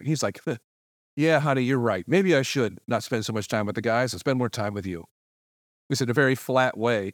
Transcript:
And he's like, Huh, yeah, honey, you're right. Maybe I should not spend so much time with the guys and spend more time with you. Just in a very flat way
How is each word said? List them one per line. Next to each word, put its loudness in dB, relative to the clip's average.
And -10
he's 0
like, -2
Huh, -4
yeah, 4
honey, 2
you're 0
right. 0
Maybe 4
I 6
should -2
not 0
spend -4
so -6
much -4
time -2
with -4
the -4
guys 0
and -10
spend -2
more 0
time -4
with -8
you. -8
Just 0
in -2
a 0
very 4
flat 0
way 0